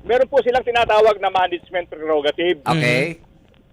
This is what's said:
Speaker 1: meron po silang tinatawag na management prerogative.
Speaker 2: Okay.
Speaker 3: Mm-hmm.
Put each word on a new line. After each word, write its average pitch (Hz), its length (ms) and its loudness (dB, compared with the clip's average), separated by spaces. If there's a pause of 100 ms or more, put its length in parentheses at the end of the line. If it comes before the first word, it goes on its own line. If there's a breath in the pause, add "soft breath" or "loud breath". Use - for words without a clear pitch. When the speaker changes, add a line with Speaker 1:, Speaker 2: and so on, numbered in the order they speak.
Speaker 1:
meron 247 300 0
po 277 100 0
silang 247 220 0
tinatawag 226 560 2
na 190 100 -4
management 180 640 -4
prerogative. 156 720 -2
Speaker 2:
Okay. 147 560 -2
Speaker 3:
Mm-hmm. - 140 -20 (400)